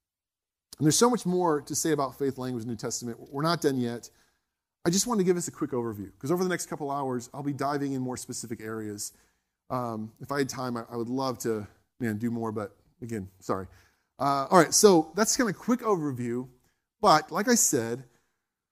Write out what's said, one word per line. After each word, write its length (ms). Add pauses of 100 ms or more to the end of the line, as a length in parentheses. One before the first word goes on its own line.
(800)
And 60
there's 140
so 120
much 160
more 360
to 120
say 180
about 260
faith 200
language 240
in 60
the 40
New 60
Testament. 400 (120)
We're 120
not 180
done 180
yet. 320 (760)
I 40
just 160
wanted 140
to 40
give 140
us 100
a 20
quick 200
overview, 480
'cause 120
over 120
the 80
next 160
couple 240
hours, 420
I'll 100
be 120
diving 400
in 80
more 160
specific 420
areas. 520 (580)
Um, 500
if 100
I 80
had 120
time, 260
I, 140
I 60
would 120
love 320
to, 260 (340)
man, 180
do 120
more, 220
but 240 (240)
again, 300 (100)
sorry. 260 (520)
Uh, 320
all 80
right, 160
so 400
that's 220
kinda 180
quick 260
overview. 680 (520)
But 320
like 160
I 60
said, 500 (680)